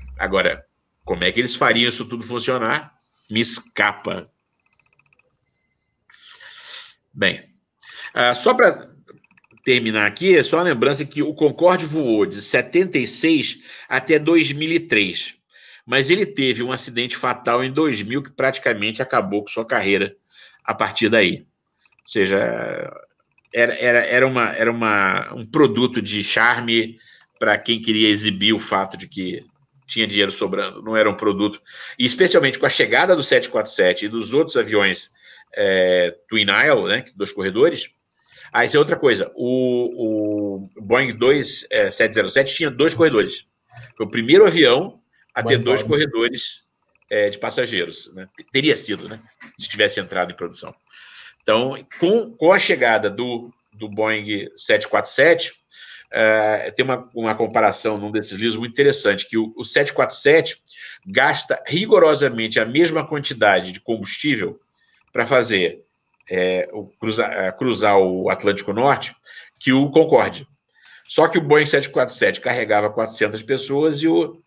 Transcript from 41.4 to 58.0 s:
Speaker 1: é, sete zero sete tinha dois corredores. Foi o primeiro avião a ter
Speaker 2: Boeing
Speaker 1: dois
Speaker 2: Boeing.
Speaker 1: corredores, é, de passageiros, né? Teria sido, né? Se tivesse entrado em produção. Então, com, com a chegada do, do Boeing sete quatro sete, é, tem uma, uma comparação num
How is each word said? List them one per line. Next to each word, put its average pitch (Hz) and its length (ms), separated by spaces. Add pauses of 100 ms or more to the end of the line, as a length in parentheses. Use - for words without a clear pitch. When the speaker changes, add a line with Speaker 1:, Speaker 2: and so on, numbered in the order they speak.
Speaker 1:
é, 104 200
sete 110 220
zero 101 160
sete - 260
tinha 156 160
dois 151 220
corredores. 120 540 (480)
Foi 110 100
o 95 40
primeiro 143 360
avião 160 560 (320)
a 123 80
ter 120 160
Speaker 2:
Boeing 113 60
Speaker 1:
dois 127 180
Speaker 2:
Boeing. 110 80
Speaker 1:
corredores, 123 720 (480)
é, 104 200
de 101 80
passageiros, 107 760
né? 92 140 (240)
Teria 143 240
sido, 104 320
né? 110 120 (380)
Se - 120
tivesse 104 300
entrado 90 320
em 87 40
produção. - 380 (720)
Então, 120 340 (220)
com, 208 320
com 165 200
a 196 80
chegada 117 500
do, 120 420 (220)
do 107 140
Boeing 107 680
sete - 320
quatro - 240
sete, 160 420 (580)
é, 110 600
tem 123 120
uma, 127 300
uma 110 220
comparação 110 640
num 104 120